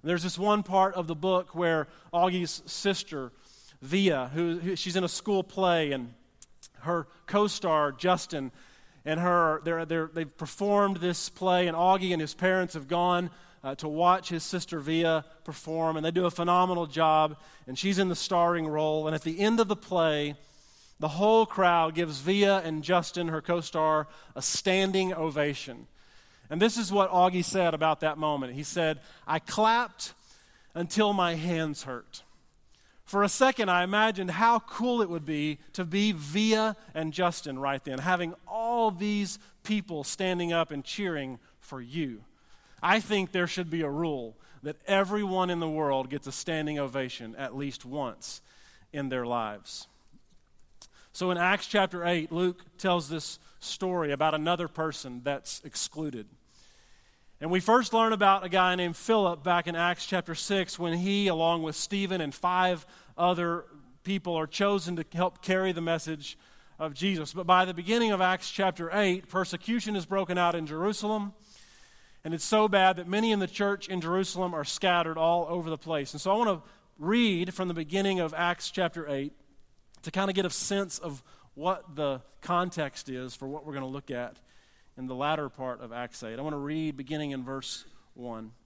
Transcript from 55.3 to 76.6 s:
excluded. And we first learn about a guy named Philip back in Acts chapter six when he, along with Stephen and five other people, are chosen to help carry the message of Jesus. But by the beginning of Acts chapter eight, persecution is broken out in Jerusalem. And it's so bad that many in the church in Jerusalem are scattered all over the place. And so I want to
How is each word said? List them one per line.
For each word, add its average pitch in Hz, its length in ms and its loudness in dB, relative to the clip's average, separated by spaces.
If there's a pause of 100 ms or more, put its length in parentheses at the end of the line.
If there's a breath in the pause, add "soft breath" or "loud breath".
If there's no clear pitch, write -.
excluded. 139 640 -8 (1120 soft breath)
And 160 100 -6
we 185 100 2
first 226 340 4
learn 226 180 4
about 196 320 6
a 185 60 0
guy 180 240 4
named 180 220 -2
Philip 185 460 2
back 175 240 2
in 170 100 -4
Acts 175 280 0
chapter 170 300 -4
six 190 440 -2
when 170 160 -2
he, 196 340 0
along 165 340 2
with 156 140 -6
Stephen 190 440 -2
and 143 140 -4
five 180 500 0 (320 loud breath)
other 170 480 0 (380)
people, 180 320 -2
are 160 120 -2
chosen 190 500 0
to 165 80 -6 (100)
help 175 260 0
carry 190 320 0
the 170 80 -4
message 160 560 -4 (420 soft breath)
of 156 140 -6
Jesus. 160 400 -2
But 175 140 -6
by 185 180 8
the 180 100 -4
beginning 214 380 2
of 185 80 0
Acts 185 300 2
chapter 180 440 0
eight, 190 340 2
persecution 208 680 -2
is 180 80 -4
broken 185 320 -2
out 175 180 4
in 160 120 -4
Jerusalem. 202 640 -4 (920 loud breath)
And 160 80 -4
it's 160 120 -4
so 214 240 4
bad 190 280 6
that 175 100 -10
many 214 260 0
in 208 60 2
the 185 80 0
church 202 420 -2
in 185 120 -4
Jerusalem 180 540 -2
are 151 100 -4
scattered 170 540 0
all 170 280 2
over 165 220 -4
the 160 80 -4
place. 151 380 -6
And 147 60 -10
so 190 120 0
I 208 40 2
want 226 120 2
to 170 220 -2 (280 soft breath)